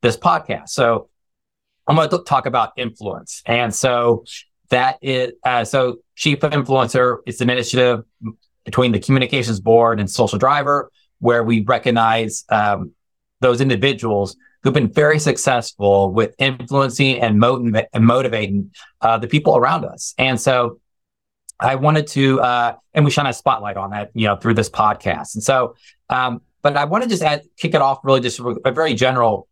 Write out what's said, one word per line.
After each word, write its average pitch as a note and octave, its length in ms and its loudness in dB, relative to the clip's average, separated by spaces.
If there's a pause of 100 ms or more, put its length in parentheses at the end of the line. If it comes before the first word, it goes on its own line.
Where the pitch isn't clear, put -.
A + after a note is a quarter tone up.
this A2+ 160 0
podcast. - 540 -4
So A#2 400 -2 (760)
I'm D3 80 2
gonna D#3 140 2
t-, F3 180 -2
talk C3 200 0
about A#2+ 300 -2
influence. G#2+ 720 -10
And A#2 260 -2
so A#2+ 520 0 (460)
that B2+ 300 0
is, B2+ 320 -4 (120)
uh, B2 200 2
so B2 340 -2 (180)
Chief D3 240 -2
Influencer, C3 840 0
it's - 160 -10
an B2 100 0
initiative B2 520 0 (640)
between B2 280 0
the G2+ 80 0
Communications A#2+ 580 0
Board A2+ 400 4
and G2 100 -2
Social A2 300 -2
Driver, C#3 500 0 (300)
where A#2+ 240 2
we A2+ 200 0
recognize, A2+ 880 0
um, G#2 440 -2 (480)
those B2 200 2
individuals A2+ 760 -2 (260)
who've C3 100 0
been B2 200 0
very D3+ 260 2
successful G#2+ 960 0
with - 260 0
influencing C3+ 840 -2
and A2 220 4
motiva-, A#2+ 500 0
and A2+ 140 4
motivating, A2 640 0 (300)
uh, A2+ 180 2
the B2 80 -6
people D3 300 2
around C#3+ 280 0
us. - 320 -12
And B2+ 240 0
so A#2+ 380 0 (800)
I C3+ 160 0
wanted D3+ 340 2
to, C3+ 320 2
uh, A#2+ 360 0 (180)
and D#3 100 4
we C#3+ 60 2
shine C#3+ 160 -2
a B2 60 -2
spotlight G#2+ 440 -2
on G2 140 -8
that, G#2 240 -10
you A2 140 0
know, G2+ 80 2
through A2+ 180 0
this G#2+ 160 0
podcast. - 640 -2
And G#2+ 80 -8
so, C3 320 0 (340)
um, B2+ 320 -2 (220)
but C#3+ 140 0
I D3 80 0
wanna A3 240 -2
just F3 160 -2
add, D3 180 0 (140)
kick D#3 180 -6
it D3 80 2
off C3+ 220 0
really C3+ 160 4
just A#2+ 180 -6
with A#2+ 260 -6
a C3 60 2
very D3+ 240 -2
general A#2 580 0